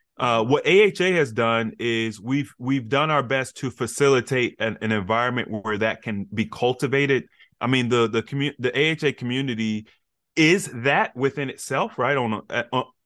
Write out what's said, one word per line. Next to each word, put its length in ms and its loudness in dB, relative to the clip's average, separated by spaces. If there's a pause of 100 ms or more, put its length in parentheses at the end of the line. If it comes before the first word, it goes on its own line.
(180)
Uh, 260 2
what 240 2
A 20 4
H 320 6
A 120 2
has 180 2
done 480 0
is 420 -2
we've, 380 -4
we've 280 -2
done 220 2
our 140 2
best 340 -4
to 140 -4
facilitate 880 2
an, 220 -2
an 100 0
environment 580 0
where 300 -4
that 240 -2
can 280 -6
be 140 -2
cultivated. 800 0 (360)
I 60 -4
mean, 240 2
the, 180 4
the 140 -2
commu-, 380 -4
the 180 -2
A 40 2
H 220 0
A 100 0
community 760 -4 (480)
is 380 4
that 420 0
within 340 -2
itself, 480 -6
right? 180 0
On, 340 -2
uh, 220 -2
on, 140 0 (200)